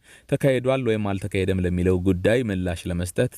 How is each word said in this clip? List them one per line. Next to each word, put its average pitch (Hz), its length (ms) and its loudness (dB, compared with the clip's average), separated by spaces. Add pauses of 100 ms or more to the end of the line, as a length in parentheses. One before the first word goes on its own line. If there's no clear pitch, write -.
(280)
ተካሂዷል 131 560 0
ወይም 110 220 0
አልተካሄደም 95 560 0
ለሚለው 90 380 2
ጉዳይ 95 420 2
ምላሽ 90 420 -4
ለመስጠት 90 540 -2